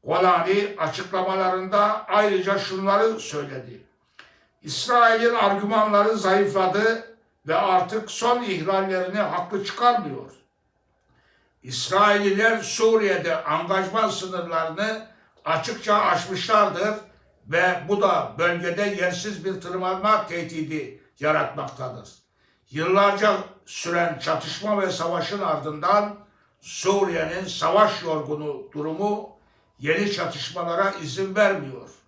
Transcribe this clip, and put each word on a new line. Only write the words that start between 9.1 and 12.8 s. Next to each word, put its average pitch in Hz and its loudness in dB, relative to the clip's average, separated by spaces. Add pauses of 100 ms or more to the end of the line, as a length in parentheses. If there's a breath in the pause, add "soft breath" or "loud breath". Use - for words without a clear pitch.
haklı 180 -4
çıkarmıyor. 233 0 (1300)
İsrailliler 202 2
Suriye'de 190 2